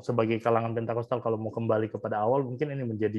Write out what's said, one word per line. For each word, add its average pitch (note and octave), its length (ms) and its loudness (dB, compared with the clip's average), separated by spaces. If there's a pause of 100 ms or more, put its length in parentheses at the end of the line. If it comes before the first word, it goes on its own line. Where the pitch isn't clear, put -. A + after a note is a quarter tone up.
sebagai A#2 360 2
kalangan A#2 360 2
Pentakostal, A#2 480 -2
kalau A2+ 160 0
mau A2 120 -4
kembali A2 360 2
kepada G#2+ 320 -4
awal, B2+ 240 4
mungkin C3+ 320 -4
ini C3+ 80 -4
menjadi A2 340 0